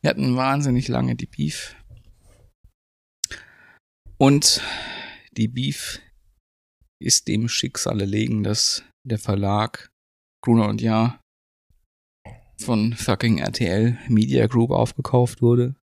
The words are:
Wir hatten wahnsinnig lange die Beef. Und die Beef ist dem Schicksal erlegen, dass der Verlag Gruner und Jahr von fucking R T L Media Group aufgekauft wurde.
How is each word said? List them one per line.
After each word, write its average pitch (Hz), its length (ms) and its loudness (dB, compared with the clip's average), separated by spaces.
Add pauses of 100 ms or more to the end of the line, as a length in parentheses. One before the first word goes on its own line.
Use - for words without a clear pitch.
Wir 147 100 0
hatten 131 260 0
wahnsinnig 135 500 0
lange 123 300 0
die - 100 -10
Beef. - 480 -6 (2500)
Und 143 440 4 (720)
die 113 160 -2
Beef 127 520 -6 (1000)
ist - 260 0
dem 110 200 0
Schicksal - 520 -4
erlegen, 107 420 0
dass - 400 -2 (220)
der 113 140 -4
Verlag 101 720 -2 (540)
Gruner 117 240 4
und 110 120 -2
Jahr 113 400 0 (1400)
von 113 360 0
fucking 110 440 0
R - 140 -4
T - 140 -2
L 110 320 2 (100)
Media 120 380 4
Group 117 240 2
aufgekauft - 720 0
wurde. 123 320 2 (120)